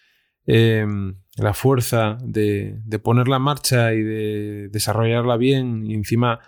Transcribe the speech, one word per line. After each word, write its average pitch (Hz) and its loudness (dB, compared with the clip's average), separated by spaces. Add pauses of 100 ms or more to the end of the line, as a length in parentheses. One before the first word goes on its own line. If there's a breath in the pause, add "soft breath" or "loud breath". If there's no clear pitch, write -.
(460)
em, 107 2 (200)
la 104 0
fuerza 117 0
de, 104 -2
de 107 -6
ponerla 123 2
en 127 0
marcha 127 0
y 110 0
de 107 -6
desarrollarla 113 0
bien 123 0
y 107 -4
encima 117 0